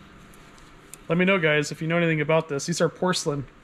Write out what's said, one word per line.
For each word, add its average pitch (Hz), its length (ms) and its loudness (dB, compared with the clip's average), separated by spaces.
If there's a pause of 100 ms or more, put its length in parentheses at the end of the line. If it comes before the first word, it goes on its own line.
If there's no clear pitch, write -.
(1080)
Let 165 80 0
me 180 80 2
know, 190 140 4
guys, 151 320 2
if 147 100 -10
you 160 60 -4
know 165 100 0
anything 165 240 2
about 160 280 0
this. 139 180 -6
These 170 140 -2
are 160 80 4
porcelain. 160 560 -2 (180)